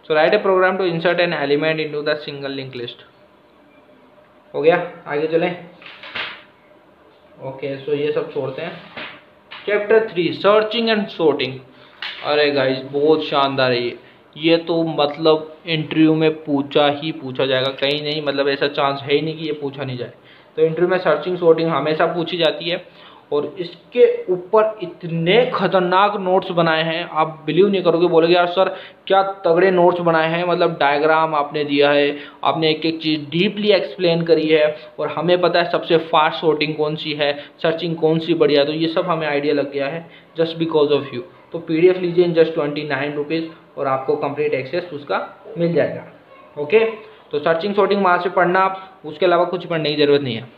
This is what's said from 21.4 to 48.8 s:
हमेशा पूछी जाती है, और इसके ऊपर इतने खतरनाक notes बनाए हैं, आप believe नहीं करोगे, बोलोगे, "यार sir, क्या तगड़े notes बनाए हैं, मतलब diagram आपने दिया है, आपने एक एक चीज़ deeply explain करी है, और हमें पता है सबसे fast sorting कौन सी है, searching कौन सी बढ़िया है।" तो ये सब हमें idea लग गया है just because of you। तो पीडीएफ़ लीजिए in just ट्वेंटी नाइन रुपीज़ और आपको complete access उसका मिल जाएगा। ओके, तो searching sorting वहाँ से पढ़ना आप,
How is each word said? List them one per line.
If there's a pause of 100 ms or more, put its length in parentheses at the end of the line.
हमेशा
पूछी
जाती
है, (460)
और (140)
इसके (260)
ऊपर
इतने (180)
खतरनाक
notes
बनाए
हैं,
आप
believe
नहीं
करोगे,
बोलोगे,
"यार
sir, (380)
क्या (240)
तगड़े
notes
बनाए
हैं,
मतलब
diagram
आपने
दिया
है, (260)
आपने
एक
एक
चीज़
deeply
explain
करी
है, (240)
और
हमें
पता
है
सबसे
fast
sorting
कौन
सी
है, (280)
searching
कौन
सी
बढ़िया
है।"
तो
ये
सब
हमें
idea
लग
गया
है (320)
just
because
of
you। (320)
तो
पीडीएफ़
लीजिए
in
just
ट्वेंटी
नाइन
रुपीज़ (280)
और
आपको
complete
access
उसका (400)
मिल
जाएगा। (520)
ओके, (520)
तो
searching
sorting
वहाँ
से
पढ़ना
आप,